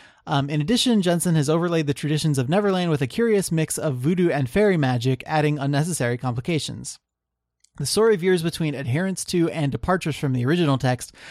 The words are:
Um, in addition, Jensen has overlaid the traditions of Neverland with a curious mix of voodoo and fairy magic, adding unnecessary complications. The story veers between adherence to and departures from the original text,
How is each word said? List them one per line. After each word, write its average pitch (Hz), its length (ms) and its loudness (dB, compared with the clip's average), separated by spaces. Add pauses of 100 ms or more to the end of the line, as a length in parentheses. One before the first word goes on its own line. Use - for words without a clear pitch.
(260)
Um, 143 240 0
in 151 100 0
addition, 220 420 2
Jensen 170 340 2
has 143 120 2
overlaid 165 380 2
the 143 80 0
traditions 151 420 0
of 127 140 0
Neverland 185 400 2
with 147 100 0
a 139 60 -2
curious 220 460 0
mix 160 260 -2
of 131 180 -2
voodoo 170 320 2
and 131 220 -2
fairy 202 260 2
magic, 127 480 0
adding 151 340 0
unnecessary 139 600 -2
complications. 127 800 -4 (800)
The 143 100 -6
story 214 300 2
veers 180 260 2
between 160 320 -2
adherence 147 520 -2
to 165 240 2
and 143 200 -2
departures 170 460 -2
from 139 160 -2
the 123 140 0
original 147 320 2
text, 127 360 -2 (160)